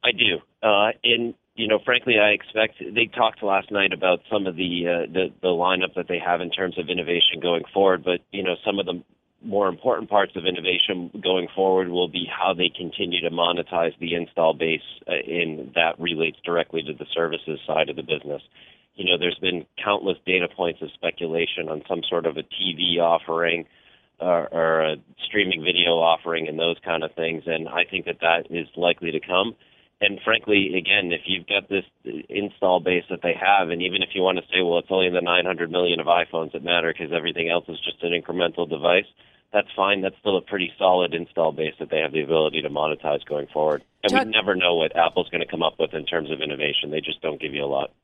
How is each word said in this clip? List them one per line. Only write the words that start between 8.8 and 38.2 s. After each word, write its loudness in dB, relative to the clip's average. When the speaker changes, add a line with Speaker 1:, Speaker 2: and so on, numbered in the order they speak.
Speaker 1:
the -6
more 0
important -2
parts 2
of -4
innovation -2
going 0
forward 4
will 0
be -6
how 0
they 0
continue -4
to -2
monetize 0
the -4
install 2
base, -2
uh, -4
and -4
that 2
relates -2
directly 0
to -8
the -12
services -2
side 0
of -8
the -10
business. -6
You -12
know, 2
there's -2
been -4
countless 0
data 2
points -2
of -10
speculation -4
on -6
some -4
sort -2
of -2
a -6
T -6
V 0
offering, 2
uh, 2
or 2
a 0
streaming 0
video 4
offering 2
and -6
those 0
kind -2
of -6
things. -4
And -4
I 0
think -6
that -6
that 2
is -6
likely 0
to -2
come. -2
And 0
frankly, 2
again, 0
if -4
you've -4
got -2
this 0
install 0
base 0
that -8
they 2
have, 4
and -4
even -2
if -4
you 0
want 4
to -8
say, 0
"Well, 2
it's -4
only 2
the 0
nine 2
hundred -2
million 2
of -2
iPhones 0
that -8
matter 2
'cause -6
everything -2
else 0
is -10
just -8
an -2
incremental -2